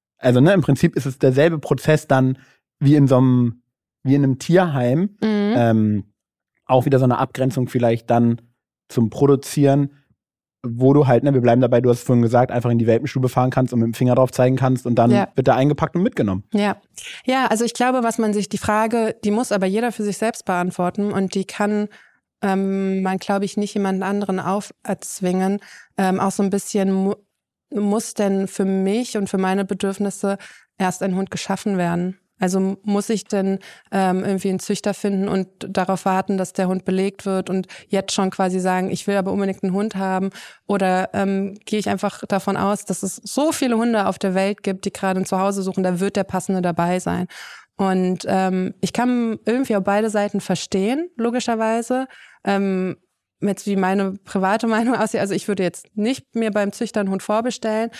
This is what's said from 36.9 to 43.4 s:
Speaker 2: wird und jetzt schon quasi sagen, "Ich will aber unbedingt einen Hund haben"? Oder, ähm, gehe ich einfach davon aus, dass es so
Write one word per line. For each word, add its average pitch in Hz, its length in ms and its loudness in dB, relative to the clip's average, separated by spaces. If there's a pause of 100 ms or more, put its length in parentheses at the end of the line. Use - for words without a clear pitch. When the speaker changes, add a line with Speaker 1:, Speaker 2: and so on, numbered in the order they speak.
Speaker 2:
wird 190 240 -2
und 185 180 -4 (220)
jetzt 196 240 -2
schon 190 160 0
quasi 185 300 -2
sagen, 185 300 0
"Ich - 180 -8
will 202 100 0
aber 190 160 -2
unbedingt 196 300 -2
einen 185 100 0
Hund 202 220 -2
haben"? 190 340 -2 (360)
Oder, 190 480 0
ähm, 196 420 -2 (100)
gehe 214 140 -2
ich 208 100 -4
einfach 196 380 -4
davon 196 280 -2
aus, 202 300 -2
dass - 180 -6
es 190 140 -6
so 294 340 -2